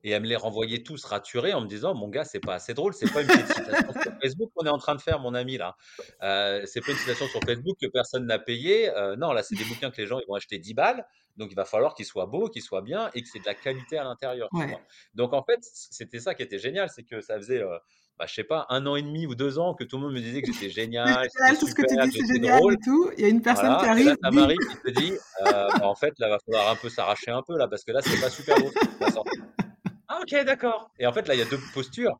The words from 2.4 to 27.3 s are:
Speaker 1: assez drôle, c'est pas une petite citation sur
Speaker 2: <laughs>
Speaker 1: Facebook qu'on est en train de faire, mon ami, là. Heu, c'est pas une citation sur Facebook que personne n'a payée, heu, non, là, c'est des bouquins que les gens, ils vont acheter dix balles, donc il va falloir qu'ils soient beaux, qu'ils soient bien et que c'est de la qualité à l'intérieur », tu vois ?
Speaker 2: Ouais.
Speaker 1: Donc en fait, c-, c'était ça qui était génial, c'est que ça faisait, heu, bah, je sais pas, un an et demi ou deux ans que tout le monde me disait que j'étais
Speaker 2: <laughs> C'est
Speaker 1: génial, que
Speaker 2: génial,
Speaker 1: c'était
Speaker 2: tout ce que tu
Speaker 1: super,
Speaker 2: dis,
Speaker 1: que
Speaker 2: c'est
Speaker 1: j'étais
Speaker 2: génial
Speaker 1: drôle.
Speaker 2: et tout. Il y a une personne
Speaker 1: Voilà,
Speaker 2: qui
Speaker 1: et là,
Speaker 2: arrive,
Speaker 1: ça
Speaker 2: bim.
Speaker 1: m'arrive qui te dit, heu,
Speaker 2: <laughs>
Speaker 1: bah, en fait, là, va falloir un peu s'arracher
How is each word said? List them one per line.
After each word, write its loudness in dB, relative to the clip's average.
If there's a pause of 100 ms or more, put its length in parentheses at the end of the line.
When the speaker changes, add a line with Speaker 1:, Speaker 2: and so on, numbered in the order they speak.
Speaker 1:
assez -8
drôle, -2
c'est 0
pas 0
une -2
petite 6
citation -2 (100)
sur -4
Speaker 2:
<laughs> -12
Speaker 1:
Facebook -4
qu'on -4
est 0
en 0
train -2
de -12
faire, -2
mon -6
ami, -4
là. -8 (480)
Heu, 0
c'est -6
pas -4
une -2
citation -2
sur -4
Facebook -2
que -2
personne -2
n'a 0
payée, 2
heu, -2
non, 0
là, 0
c'est -6
des -6
bouquins -8
que -14
les -6
gens, -4
ils -10
vont -4
acheter -8
dix -14
balles, 2 (300)
donc -12
il -12
va -2
falloir 2
qu'ils -12
soient -6
beaux, -4
qu'ils -10
soient -6
bien -6
et -6
que -16
c'est -14
de -10
la -2
qualité -6
à -4
l'intérieur », -8
tu -2
vois ? -8
Speaker 2:
Ouais. -20 (260)
Speaker 1:
Donc 0
en 0
fait, 0
c-, -20
c'était -12
ça -4
qui -6
était -6
génial, -4
c'est -18
que -10
ça -6
faisait, -2
heu, -6 (380)
bah, -6
je -12
sais -6
pas, -2
un -2
an 0
et -2
demi -6
ou -6
deux -2
ans 0
que -10
tout -8
le -4
monde -6
me -4
disait -6
que -4
j'étais -6
Speaker 2:
<laughs> -4
C'est 4
Speaker 1:
génial, 2
que -12
Speaker 2:
génial, 6
Speaker 1:
c'était -
Speaker 2:
tout 0
ce -6
que 4
tu 4
Speaker 1:
super, 4
Speaker 2:
dis, 4
Speaker 1:
que -4
Speaker 2:
c'est 0
Speaker 1:
j'étais 2
Speaker 2:
génial 6
Speaker 1:
drôle. 8
Speaker 2:
et 2
tout. 4
Il -2
y 4
a 10
une 6
personne 4
Speaker 1:
Voilà, 4
Speaker 2:
qui 4 (120)
Speaker 1:
et 8
là, 10
Speaker 2:
arrive, 4
Speaker 1:
ça 2
Speaker 2:
bim. -
Speaker 1:
m'arrive 6
qui -12
te -6
dit, 0 (280)
heu, 4
Speaker 2:
<laughs> 4
Speaker 1:
bah, 4
en 2
fait, 0
là, 2
va 2
falloir 4
un 2
peu -8
s'arracher -2